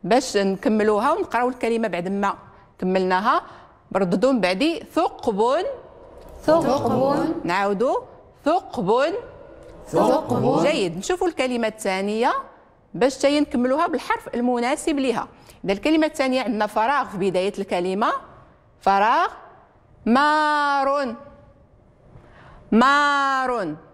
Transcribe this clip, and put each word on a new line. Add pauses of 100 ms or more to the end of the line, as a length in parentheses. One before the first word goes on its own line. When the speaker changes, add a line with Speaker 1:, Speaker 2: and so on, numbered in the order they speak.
Speaker 1:
باش
نكملوها
ونقراو
الكلمة
بعد
ما (420)
كملناها. (540)
رددوا
من
بعدي، (100)
ثقب. (760)
Speaker 2:
ثقب.
Speaker 1:
نعاودوا، (480)
ثقب. (760)
Speaker 2:
ثقب.
Speaker 1:
جيد،
نشوفوا
الكلمة
الثانية (600)
باش
تاهي
نكملوها
بالحرف
المناسب
لها. (380)
إذا
الكلمة
الثانية
عندنا
فراغ
في
بداية
الكلمة، (720)
فراغ. (800)
مار. (1600)
مار. (180)